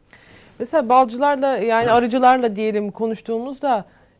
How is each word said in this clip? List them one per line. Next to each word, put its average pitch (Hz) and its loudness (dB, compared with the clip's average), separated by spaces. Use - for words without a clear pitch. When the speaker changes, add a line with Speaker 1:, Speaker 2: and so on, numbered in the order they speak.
Speaker 1:
Mesela 247 -2
balcılarla, 262 2
yani 226 0
Speaker 2:
Evet. 233 2
Speaker 1:
arıcılarla 247 2
diyelim 208 -4
konuştuğumuzda, 226 -4